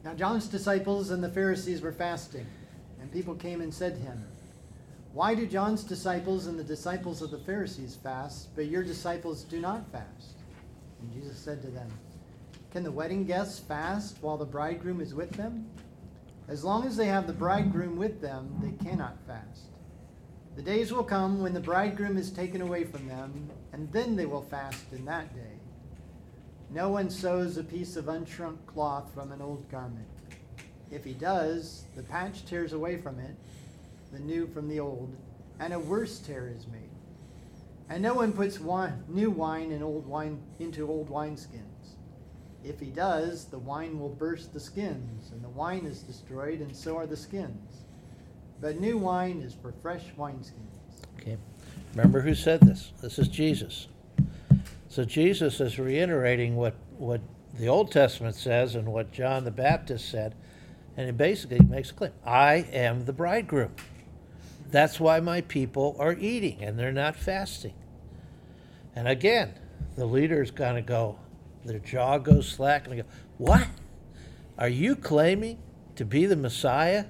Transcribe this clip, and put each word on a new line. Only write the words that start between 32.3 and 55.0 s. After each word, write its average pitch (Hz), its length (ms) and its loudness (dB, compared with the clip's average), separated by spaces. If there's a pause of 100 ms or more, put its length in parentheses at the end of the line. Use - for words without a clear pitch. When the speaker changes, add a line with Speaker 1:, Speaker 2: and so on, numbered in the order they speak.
Speaker 1:
tears 170 280 -4
away 170 240 -4
from 135 220 -10
it, 131 160 -10 (760)
the 139 80 -14
new 160 280 -4
from 151 200 -8
the 151 120 -4
old, 127 360 -6 (440)
and 170 140 -6
a 175 60 -4
worse 196 380 -2
tear 127 300 -10
is 113 200 -12
made. 113 220 -14 (960)
And 170 140 -4
no 233 140 2
one 226 180 4
puts 196 240 0
wi-, 175 360 -2 (140)
new 196 220 2
wine 160 420 -2
in 147 120 -4
old 151 240 -4
wine, 151 340 -6 (160)
into 151 320 -6
old 156 180 -4
wineskins. 143 840 -8 (720)
If 143 160 -10
he 143 80 -10
does, 165 580 0
the 135 140 -12
wine 151 400 -6
will 143 100 -6
burst 160 420 -4
the 147 80 -10
skins, 127 720 -8
and 117 120 -12
the 123 60 -12
wine 165 360 -4
is 135 160 -8
destroyed, 139 600 -8
and 139 140 -10
so 160 220 -6
are 165 100 -4
the 151 80 -6
skins. - 680 -10 (760)
But 151 220 -4
new 226 160 2
wine 180 460 0
is 120 100 -10
for - 180 -12 (120)
fresh 170 220 -6 (120)
wineskins." 131 600 -10 (400)
Speaker 2:
Okay. 110 180 -6 (560)
Remember 131 280 8
who 156 120 4
said 160 280 8
this? 190 300 12 (100)
This - 180 -6
is 135 80 6
Jesus. 98 600 0 (1000)
So - 160 -2